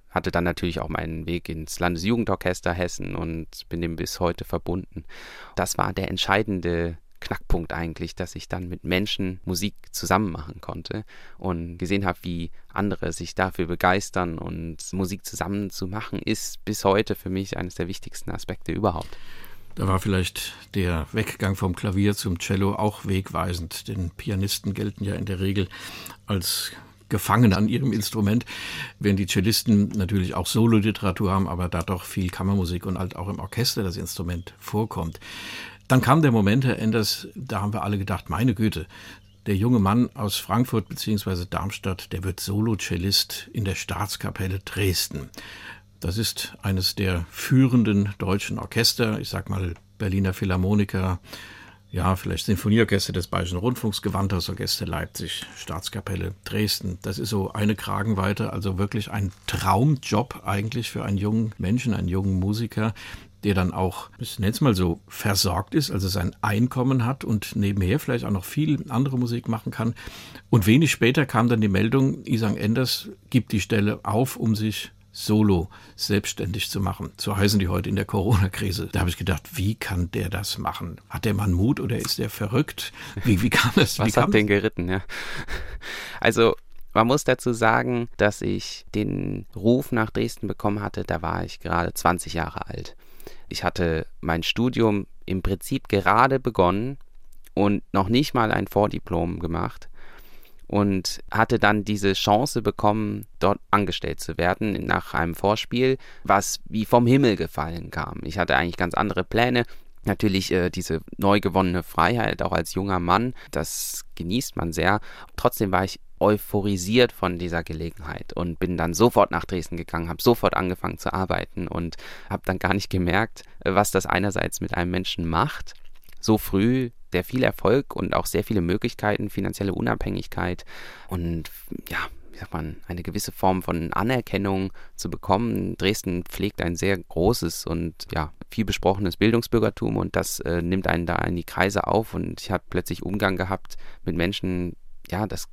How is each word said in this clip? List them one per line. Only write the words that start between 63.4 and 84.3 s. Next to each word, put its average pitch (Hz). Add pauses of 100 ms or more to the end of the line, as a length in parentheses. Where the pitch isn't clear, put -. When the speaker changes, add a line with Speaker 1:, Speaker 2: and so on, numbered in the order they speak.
Speaker 2:
der 101
dann 92
auch, -
ich -
nenn's 98
mal 127
so, 90
versorgt -
ist, 143
also 98
sein 92
Einkommen 123
hat 135
und 107
nebenher 101
vielleicht 123
auch 113
noch 92
viel 147
andere 135
Musik 117
machen 110
kann. 113 (560)
Und 101
wenig 139
später 135
kam 120
dann 117
die 107
Meldung, 113
Isang 110
Enders 123 (200)
gibt 120
die 104
Stelle 104
auf, 120
um 113
sich 107 (220)
solo 104 (260)
selbstständig 101
zu 98
machen. 92
So 98
heißen 101
die 92
heute 95
in 98
der 98
Corona-Krise. 95
Da 87
habe 87
ich -
gedacht, -
wie 104
kann 90
der 101
das 95
machen? -
Hat -
der 104
Mann 101
Mut 104
oder -
ist -
der 113
verrückt? - (320)
Wie, 101
wie 117
kam -
das? 135
Wie -
Speaker 1:
Was 110
Speaker 2:
kam -
Speaker 1:
hat 104